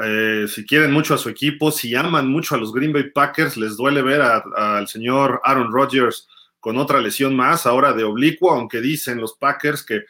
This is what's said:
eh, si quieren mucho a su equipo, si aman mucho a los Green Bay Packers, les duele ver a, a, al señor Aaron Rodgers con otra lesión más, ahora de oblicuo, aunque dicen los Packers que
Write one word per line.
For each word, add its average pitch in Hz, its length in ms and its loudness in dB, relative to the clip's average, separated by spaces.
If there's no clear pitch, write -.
eh, 110 440 0
si 104 180 -10
quieren 147 260 2
mucho 151 220 2
a 135 40 2
su 120 120 -6
equipo, 147 420 -2
si 120 240 -4
aman 151 320 0
mucho 151 280 -2
a - 20 2
los 110 160 -6
Green 139 180 0
Bay 139 200 0
Packers, 147 440 0
les 107 220 -4
duele 139 240 2
ver 139 200 2
a, 113 220 2
a, 104 200 0
al 104 100 -4
señor 127 560 0
Aaron 123 280 2
Rodgers 131 560 2
con 113 180 -6
otra 139 240 2
lesión 135 340 0
más, 135 300 2
ahora 127 280 2
de 113 100 -2
oblicuo, 147 480 2
aunque 117 280 -2
dicen 127 400 -4
los 110 180 -8
Packers 147 460 -2
que 107 260 -4